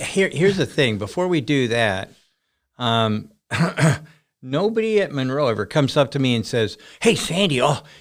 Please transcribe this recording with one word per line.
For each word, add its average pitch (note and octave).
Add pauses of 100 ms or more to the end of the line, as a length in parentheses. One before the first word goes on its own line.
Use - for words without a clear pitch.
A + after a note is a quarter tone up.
here, F#3+
here's F#3+
the E3+
thing. A#2+
Before G#2
we E3
do C3
that, A2 (680)
um, A2+ (200)
<clears throat> - (800)
nobody G#3
at D3+
Monroe C3+
ever G#2
comes C#3+
up C#3
to C#3+
me C3
and A2
says, A2+ (240)
"Hey, A3+
Sandy, E3
oh, B2+ (180)